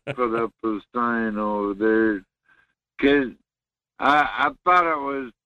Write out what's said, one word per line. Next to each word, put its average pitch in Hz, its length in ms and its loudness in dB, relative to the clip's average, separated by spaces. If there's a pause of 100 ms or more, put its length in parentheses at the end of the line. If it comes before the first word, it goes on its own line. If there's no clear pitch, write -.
(140)
put 120 200 -2
up 117 160 -2 (140)
a 110 140 -2 (160)
sign 113 420 -2
over 104 380 -4
there. 110 500 2 (760)
'Cause 139 340 2 (680)
I, 135 500 2
I - 20 -6 (140)
thought 180 220 4
it 160 120 -2
was 139 320 -6 (160)